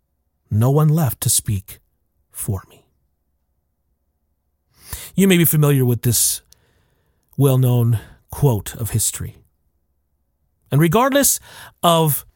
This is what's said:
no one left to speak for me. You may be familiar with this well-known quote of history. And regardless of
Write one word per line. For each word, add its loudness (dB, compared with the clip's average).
no 2
one 2
left 0
to -4
speak -4
for -8
me. -20
You 2
may 4
be 4
familiar 2
with -2
this -2
well-known 2
quote -2
of -8
history. -6
And 2
regardless 2
of 2